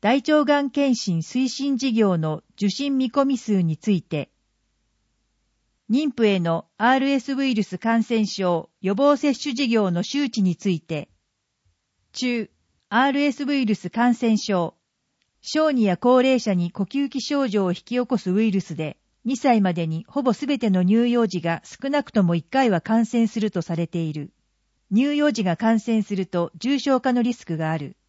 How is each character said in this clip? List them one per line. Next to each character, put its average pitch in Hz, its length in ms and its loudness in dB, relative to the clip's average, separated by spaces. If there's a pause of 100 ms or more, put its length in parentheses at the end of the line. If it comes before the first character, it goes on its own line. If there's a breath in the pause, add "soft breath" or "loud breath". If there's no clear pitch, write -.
大 240 160 2
腸 302 280 2
が 285 160 2
ん 277 80 -2
検 277 260 2
診 170 260 -2
推 254 260 -2
進 269 300 -2
事 262 140 -2
業 202 280 2
の 156 240 -4 (140)
受 202 120 0
診 269 300 -2
見 254 120 -2
込 277 140 2
み 269 140 0
数 202 220 0
に 160 140 0
つ - 140 -6
い 190 140 2
て。 151 260 -6 (1600)
妊 277 220 2
婦 226 160 2
へ 196 120 2
の 170 280 -2 (100)
ア 226 120 2
ー 262 100 4
ル 269 100 0
エ 277 100 2
ス 269 140 -6
ウ 269 100 -2
イ 262 120 -2
ル 208 80 0
ス - 160 -8
感 226 240 0
染 220 240 0
症 180 420 -2 (120)
予 190 120 -2
防 277 240 2
接 294 160 0
種 262 220 -6
事 269 120 -2
業 220 220 2
の 170 140 -2
周 277 260 -2
知 214 140 -2
に 180 120 0
つ - 140 -4
い 170 100 0
て。 - 300 -10 (1000)
中、 240 400 -4 (380)
ア 240 160 2
ー 277 80 2
ル 285 80 0
エ 285 100 2
ス 277 140 -8
ウ 285 100 -2
イ 262 100 0
ル 214 80 2
ス 180 160 -6
感 240 240 2
染 226 240 0
症。 180 380 -2 (640)
小 311 320 0
児 240 100 2
や 185 140 2
高 247 240 4
齢 262 180 4
者 208 140 -2
に 175 180 0
呼 202 120 -4
吸 277 260 -4
器 277 100 -6
症 277 280 -2
状 202 180 0
を 180 60 0
引 175 60 -4
き - 60 -20
起 247 220 -2
こ 233 140 -2
す 185 120 -4
ウ 208 120 2
イ 220 80 2
ル 190 100 0
ス 160 140 -10
で、 156 240 -8 (260)
二 254 120 -2
歳 240 220 4
ま 185 140 2
で 165 140 -4
に 160 200 -6
ほ - 140 -4
ぼ 240 120 2
す 294 120 -4
べ 269 140 -2
て 226 100 0
の 185 160 2
乳 233 260 2
幼 240 140 2
児 180 160 -4
が 170 240 -4
少 - 240 -10
な 285 140 0
く - 80 -12
と 214 100 2
も 170 140 2
一 165 120 -4
回 262 220 2
は 175 100 2
感 220 280 0
染 233 180 2
す 214 160 -2
る 214 80 0
と 175 140 -4
さ 170 120 -6
れ 165 120 -2
て - 100 -6
い 160 160 -4
る。 147 180 -8 (600)
乳 285 240 2
幼 294 140 2
児 220 120 -4
が 175 140 0
感 226 220 2
染 220 240 -2
す 202 120 -6
る 185 120 -4
と 170 300 -2
重 277 200 -2
症 262 240 0
化 262 100 0
の 240 120 2
リ 233 100 0
ス - 100 -12
ク 165 140 -6
が 156 140 -2
あ 160 60 -2
る。 143 200 -10 (100)